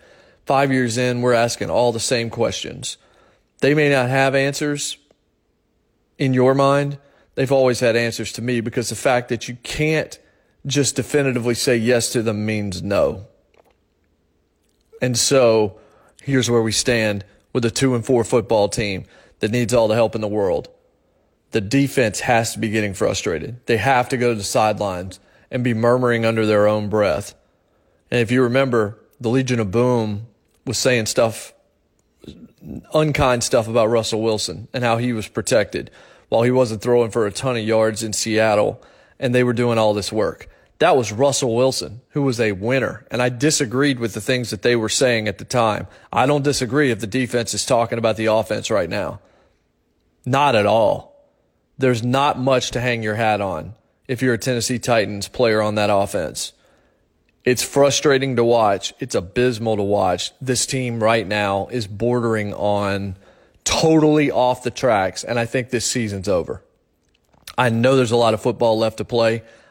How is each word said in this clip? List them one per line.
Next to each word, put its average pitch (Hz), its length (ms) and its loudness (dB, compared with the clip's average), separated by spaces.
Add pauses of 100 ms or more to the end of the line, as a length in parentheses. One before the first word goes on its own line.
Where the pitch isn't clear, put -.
(460)
Five 139 260 2
years 123 260 0
in, 123 240 0
we're 123 120 2
asking 117 380 0
all 120 200 2
the 113 80 -2
same 117 300 -2
questions. - 680 -6 (640)
They 139 140 2
may 151 160 2
not 131 200 2
have 135 260 2
answers 143 640 -4 (1200)
in 135 140 0
your 127 200 4
mind. 139 460 2 (340)
They've 135 180 -2
always 131 280 4
had 117 160 2
answers 117 380 -4
to - 80 -10
me, 120 200 -2
because 113 280 -4
the 113 60 -8
fact 123 340 0
that 120 200 -6
you 120 140 -12
can't 156 540 -4 (480)
just 135 300 -2
definitively 123 600 0
say 123 200 0
yes 117 360 0
to 123 100 -2
them 107 240 -2
means 104 380 -4
no. 90 420 0 (1800)
And 127 160 0
so 113 640 4 (420)
here's 131 280 0
where 120 120 4
we 113 100 0
stand 107 540 -2 (260)
with 120 140 0
a 113 60 0
two 131 240 0
and 113 100 -4
four 123 180 4
football 104 460 2
team 101 360 -6 (340)
that 110 100 -2
needs 120 240 -2
all 117 140 4
the 107 80 2
help 113 180 2
in 110 80 -6
the 107 60 -4
world. 98 400 -2 (840)
The 110 100 0
defense 107 580 0
has 117 320 0
to - 80 -10
be 110 100 -4
getting 104 240 -2
frustrated. 101 720 -4
They 117 120 0
have 123 320 0
to 135 80 -2
go 120 120 2
to 117 60 0
the 101 80 -8
sidelines 101 800 -2 (280)
and 123 140 -4
be 120 100 0
murmuring 120 520 2
under 113 200 2
their 104 220 4
own 107 220 0
breath. 101 440 0 (800)
And 123 80 0
if 113 100 0
you 127 140 4
remember, 120 560 0 (220)
the 120 80 -2
Legion 127 320 0
of 101 100 -4
Boom 113 560 0 (380)
was 113 120 -4
saying 123 280 0
stuff, - 480 -2 (1400)
unkind 143 500 2
stuff 113 260 0
about 113 180 2
Russell 110 340 0
Wilson 110 520 -4
and 123 100 -6
how 117 140 2
he 123 160 -2
was 110 160 -6
protected 104 600 -2 (360)
while 113 140 2
he 123 100 2
wasn't 120 300 0
throwing 120 300 2
for 113 140 0
a 104 60 -4
ton 127 240 -4
of 113 80 -4
yards 110 400 0
in 110 80 -6
Seattle, 107 720 0 (340)
and 139 160 -2
they 123 100 4
were 123 100 2
doing 120 240 0
all 110 160 4
this 104 180 -4
work. 104 380 -4 (300)
That 160 180 6
was 110 160 0
Russell 131 420 0
Wilson, 127 540 -2
who 143 140 -2
was 131 140 0
a 113 140 2
winner, 107 580 -2
and 117 120 -2
I 123 80 2
disagreed 131 680 0
with 117 160 -4
the 113 60 -8
things 123 300 -2
that 113 120 -8
they 120 140 2
were 110 140 0
saying 113 400 0
at 98 80 -6
the - 80 -16
time. 107 420 0 (240)
I 120 140 2
don't 143 180 2
disagree 135 480 0
if 110 80 -4
the 113 80 -6
defense 120 460 -2
is 104 120 -4
talking 117 320 0
about 113 200 0
the 110 80 -2
offense 107 440 0
right 95 200 0
now. 98 320 -8 (1040)
Not 135 300 2
at 104 100 4
all. 104 500 2 (640)
There's 127 260 0
not 135 360 0
much 127 320 0
to 120 100 -6
hang 120 220 -2
your 107 120 -2
hat 107 240 0
on 95 360 -6 (320)
if 123 140 -6
you're 127 120 2
a 113 40 -2
Tennessee 120 420 -4
Titans 104 500 -2
player 113 320 2
on 107 140 -2
that 104 140 0
offense. 98 640 -2 (920)
It's 123 180 0
frustrating 139 720 2
to 117 80 2
watch. 110 560 2
It's 123 160 -6
abysmal 110 640 -2
to 104 60 -2
watch. 98 480 0 (100)
This 127 240 -2
team 123 360 -4
right 110 260 2
now 98 400 -2
is 120 200 -6
bordering 113 640 -2
on 101 640 -2 (460)
totally 151 640 4
off 123 340 0
the 120 80 -4
tracks, 101 520 0
and 117 160 -4
I 117 60 0
think 123 240 -4
this 113 160 -2
season's 101 420 -4
over. 85 360 -2 (920)
I 127 120 2
know 120 260 4
there's 127 160 2
a 120 60 4
lot 117 160 4
of 107 80 -2
football 117 360 2
left 110 200 -2
to 120 80 -6
play. 113 380 0 (280)